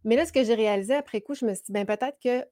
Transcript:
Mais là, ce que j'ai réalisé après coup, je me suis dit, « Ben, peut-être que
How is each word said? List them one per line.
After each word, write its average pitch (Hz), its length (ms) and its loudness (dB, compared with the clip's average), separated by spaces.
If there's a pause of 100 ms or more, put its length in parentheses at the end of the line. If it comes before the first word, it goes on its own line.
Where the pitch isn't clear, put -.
Mais 220 120 4
là, 311 100 2
ce - 80 -14
que 262 100 4
j'ai 226 120 4
réalisé 208 380 0
après 277 280 -4
coup, 285 120 -10
je 277 120 -6
me 208 80 0
suis 185 120 -10
dit, « - 80 -12
Ben, 202 120 -2
peut-être 220 360 -4
que 247 300 -2